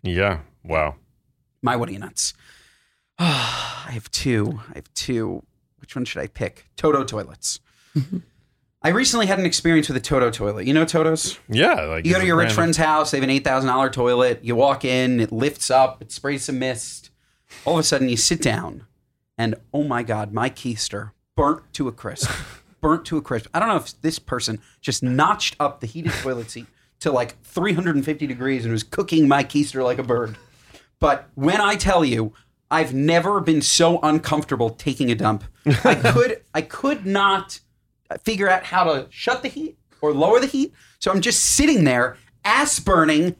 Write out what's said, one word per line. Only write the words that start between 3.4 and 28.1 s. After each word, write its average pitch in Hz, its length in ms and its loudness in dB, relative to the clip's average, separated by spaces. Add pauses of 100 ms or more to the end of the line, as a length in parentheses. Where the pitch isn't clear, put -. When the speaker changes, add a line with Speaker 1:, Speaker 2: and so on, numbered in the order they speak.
Speaker 2:
have 117 200 -10
two. 113 580 -2
I - 60 -20
have - 180 -20
two. 110 500 -6 (380)
Which - 120 -20
one 127 120 -6
should - 160 -10
I 87 60 -8
pick? - 500 -10
Toto 143 260 2
toilets. - 560 -8 (340)
<laughs> 151 60 0 (840)
I 147 60 2
recently 233 360 2
had 190 140 0
an 185 60 0
experience 165 420 2
with 131 100 -4
a 113 40 -2
Toto 127 280 0
toilet. 104 380 -4
You 135 60 2
know 156 120 4
Totos? 160 540 -2 (100)
Speaker 1:
Yeah, 240 360 2
like, 80 200 -4
Speaker 2:
You 170 80 2
go 185 60 2
to 185 60 0
your 170 120 2
rich 170 120 2
Speaker 1:
random - 60 0
Speaker 2:
friend's 165 220 2
house, 156 340 2
they 143 60 0
have 135 60 0
an 131 80 -2
eight 135 120 0
thousand 131 260 0
dollar 131 200 2
toilet. 123 540 2
You 117 120 -2
walk 135 300 2
in, 127 340 0
it 113 120 0
lifts 131 400 -2
up, 131 300 4
it 110 100 -20
sprays 139 320 -6
some 131 160 -4
mist. 127 500 -8 (560)
All 151 80 2
of 165 60 2
a 156 40 0
sudden, 135 240 2
you 123 80 0
sit 165 240 0
down, 107 460 -4 (500)
and 110 200 -2 (180)
oh 147 100 0
my 123 200 -2
God, 107 280 -4
my 110 200 -2
keister 107 600 -8 (240)
burnt 151 280 0 (100)
to 139 140 -4
a 120 40 -4
crisp. 113 440 -8
Speaker 1:
<laughs> - 440 -16
Speaker 2:
Burnt 160 260 2
to 165 120 -4
a 143 60 -2
crisp. 113 320 -6
I 165 40 0
don't 214 100 0
know 208 80 2
if - 240 -8
this 160 180 -2
person 117 420 -6 (200)
just - 200 -4
notched 147 580 0
up 143 200 -2
the 120 80 -10
heated 156 240 -6 (100)
toilet 120 300 -6
seat 117 160 -16 (320)
to, 156 120 -2
like, 123 300 -2
three 185 320 -2
hundred 170 220 0
and 139 100 0
fifty 151 220 -4